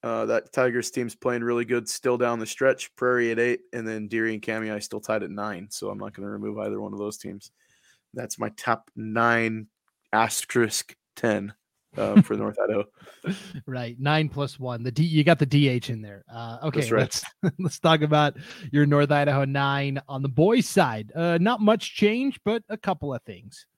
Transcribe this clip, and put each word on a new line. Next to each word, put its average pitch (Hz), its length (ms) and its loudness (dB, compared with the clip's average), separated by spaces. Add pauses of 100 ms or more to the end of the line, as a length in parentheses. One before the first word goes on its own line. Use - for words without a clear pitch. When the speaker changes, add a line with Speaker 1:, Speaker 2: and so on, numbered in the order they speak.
Speaker 1:
Uh, 113 240 -2
that 113 260 -2
Tigers 123 380 0
team's 120 240 -6
playing 120 280 -2
really 120 220 0
good 117 240 -2
still 123 300 -2
down 120 200 0
the 113 60 -6
stretch. - 500 0
Prairie 123 380 2
at 113 60 -2
eight, 120 220 2 (120)
and 113 160 -8
then 107 180 -8
Deary 110 280 -2
and 104 80 -10
Kamiah 110 400 -6
still - 180 -10
tied 110 220 -2
at 76 80 -8
nine. 101 400 -8
So - 180 -8
I'm 101 80 -8
not 101 160 -12
gonna 98 160 -12
remove 104 300 -8
either 104 200 -6
one 104 140 -8
of 101 60 -12
those 104 180 -8
teams. - 360 -16 (600)
That's 120 260 -10
my 110 120 -6
top - 460 -4
nine 113 680 0 (460)
asterisk - 840 0 (220)
ten, 101 360 0 (440)
uh, 104 260 6
for - 140 2
North 104 260 -4
Idaho. 104 220 0 (400)
Speaker 2:
<laughs> 190 100 -4 (320)
Right, 123 320 -10
nine 151 300 2
plus 139 320 -6
one. 123 220 -6
The 127 100 -4
D, 147 100 0
you 156 220 4
got 165 140 6
the 147 80 4
D 143 220 6
H 123 200 0
in 113 140 -6
there. 101 280 -16
Uh, 117 340 -10
okay, 156 160 0
Speaker 1:
That's 117 120 0
right. 110 80 4
Speaker 2:
let's, - 560 -2
<laughs> - 20 -20
let's 180 200 -4
talk 160 240 4
about 151 340 2 (340)
your 147 140 6
North 143 260 4
Idaho 143 360 2
Nine 139 520 0 (100)
on 135 140 -6
the 139 60 0
boys' 175 400 4
side. 113 480 0
Uh, 170 240 2
not 214 220 2
much 214 320 4
change, 240 500 2
but 220 240 -2
a 202 80 -6
couple 147 380 -4
of - 80 -8
things. - 440 -18 (120)